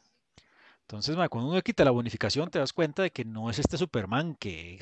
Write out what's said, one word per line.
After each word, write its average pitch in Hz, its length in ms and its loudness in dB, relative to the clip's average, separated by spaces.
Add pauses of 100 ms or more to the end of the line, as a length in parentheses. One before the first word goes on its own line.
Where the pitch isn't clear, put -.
(800)
Entonces, 110 340 -6
ma, 175 140 0
cuando 120 180 -4
uno 175 100 0
le 180 60 0
quita - 220 4
la 135 60 8
bonificación, 120 580 0
te 175 100 -2
das 135 140 -2
cuenta 165 300 0
de 175 80 0
que - 140 -6
no 110 240 -6
es 113 100 -4
este 143 180 0
Superman 139 580 -2
que 87 460 -10